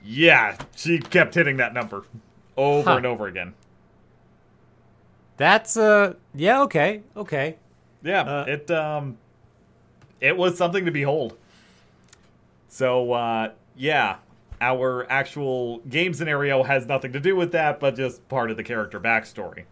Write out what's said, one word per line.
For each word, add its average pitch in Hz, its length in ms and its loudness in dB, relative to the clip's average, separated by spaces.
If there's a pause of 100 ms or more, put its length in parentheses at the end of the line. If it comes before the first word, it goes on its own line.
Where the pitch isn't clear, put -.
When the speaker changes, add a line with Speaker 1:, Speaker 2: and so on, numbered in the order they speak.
Speaker 1:
Yeah, 120 540 4 (180)
she 165 240 0
kept 156 360 2
hitting 143 240 0
that 117 160 -2
number 107 300 -8 (520)
over 143 340 2
Speaker 2:
Huh. 156 80 4
Speaker 1:
and 123 80 -4
over 110 200 -6
again. 90 280 -10 (1800)
Speaker 2:
That's, 196 400 4
uh, 208 380 4 (200)
yeah, 202 280 4
okay, 202 400 0 (140)
okay. 160 400 -4 (460)
Speaker 1:
Yeah, 180 200 0
Speaker 2:
Uh, 143 260 -4
Speaker 1:
it, 147 220 -8
um, 151 480 -4 (1000)
it 147 160 2
was 180 200 0
something 180 300 0
to 170 40 0
behold. 143 460 -2 (1300)
So, 123 440 0
uh, 117 380 -2 (260)
yeah, 127 400 0 (440)
our 127 500 0
actual 131 720 -4
game 165 340 -2
scenario 139 480 0
has 131 240 0
nothing 135 260 -4
to 143 80 -6
do 190 160 2
with 175 160 -2
that, 156 260 0
but 139 180 0
just 127 320 -6
part 117 220 -2
of 110 60 -6
the 113 80 -10
character 107 360 -6
backstory. 107 720 -4